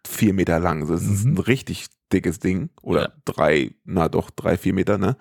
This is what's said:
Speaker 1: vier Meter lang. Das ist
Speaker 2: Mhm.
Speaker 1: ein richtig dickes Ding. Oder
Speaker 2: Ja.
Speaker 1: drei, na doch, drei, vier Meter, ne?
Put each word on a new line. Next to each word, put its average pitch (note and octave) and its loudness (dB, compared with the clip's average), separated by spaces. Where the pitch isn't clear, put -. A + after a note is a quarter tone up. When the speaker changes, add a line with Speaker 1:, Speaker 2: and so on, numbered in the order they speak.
Speaker 1:
vier G2+ 2
Meter E2+ 2
lang. D#2+ 0
Das E2+ 0
ist G2+ 0
Speaker 2:
Mhm. C#3 2
Speaker 1:
ein F#3 2
richtig - -2
dickes F2 0
Ding. F#2 -2
Oder E2 0
Speaker 2:
Ja. - -4
Speaker 1:
drei, D2+ 2
na F2 0
doch, - -2
drei, F2 -2
vier F#2+ -2
Meter, F#2+ 0
ne? G2 0